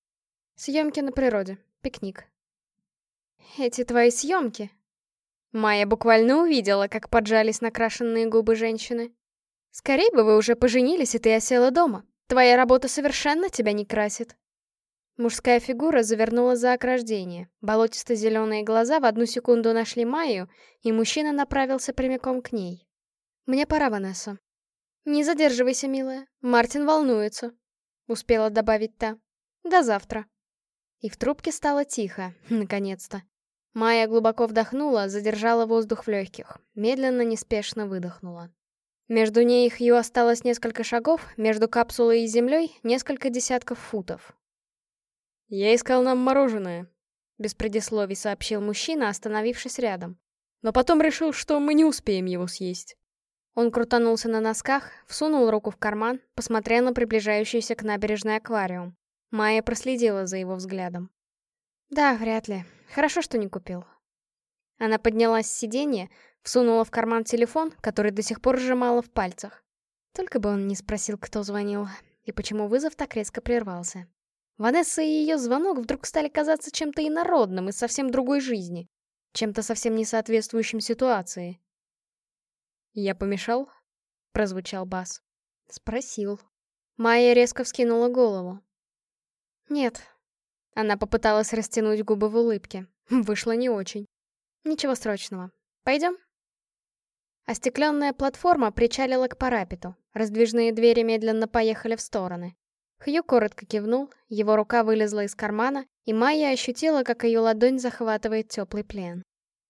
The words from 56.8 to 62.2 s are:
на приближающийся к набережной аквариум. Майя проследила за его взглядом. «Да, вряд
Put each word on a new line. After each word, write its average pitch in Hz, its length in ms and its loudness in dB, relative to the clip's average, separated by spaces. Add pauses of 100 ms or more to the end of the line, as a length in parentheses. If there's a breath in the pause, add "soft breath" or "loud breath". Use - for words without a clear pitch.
на 254 100 0
приближающийся 220 800 -2
к - 80 -10
набережной 208 560 -2
аквариум. 180 580 -6 (360)
Майя 220 320 2
проследила 226 640 -2
за 190 100 -6
его 185 160 -6
взглядом. 185 560 -10 (800)
«Да, 285 240 2
вряд 220 340 -4